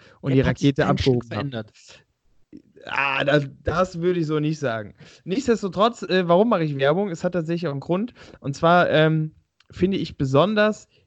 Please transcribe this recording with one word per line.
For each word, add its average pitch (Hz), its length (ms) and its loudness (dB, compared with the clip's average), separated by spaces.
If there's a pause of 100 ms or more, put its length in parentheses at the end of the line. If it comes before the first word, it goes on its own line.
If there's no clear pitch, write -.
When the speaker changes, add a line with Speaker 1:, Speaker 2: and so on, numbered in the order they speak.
(220)
Speaker 1:
und 135 100 -4
Speaker 2:
Die 131 40 2
Speaker 1:
die 135 60 6
Speaker 2:
App 127 60 2
hat 127 120 -2
sich 143 80 2
Speaker 1:
Rakete 139 180 2
Speaker 2:
ganz 139 160 0
schön 135 100 4
Speaker 1:
abgehoben 120 180 0
hat. - 40 -8
Speaker 2:
verändert. 110 380 -6 (1120)
Speaker 1:
Ah, 135 380 -4
das, 139 240 2 (160)
das 170 380 -2
würde 175 180 0
ich 156 80 -2
so 151 120 -2
nicht 151 200 -2
sagen. 113 360 -6 (280)
Nichtsdestotrotz, 214 800 -2
äh, 185 240 0
warum 185 220 4
mache 180 140 0
ich 147 140 -4
Werbung? 160 320 0
Es 165 140 -8
hat 180 100 -2
tatsächlich 170 340 -4
auch 139 40 -4
einen 139 80 -6
Grund. 185 340 -4 (260)
Und 139 160 -8
zwar, 170 340 4
ähm, 156 420 2 (400)
finde 185 260 -2
ich - 200 -6
besonders 208 680 2 (200)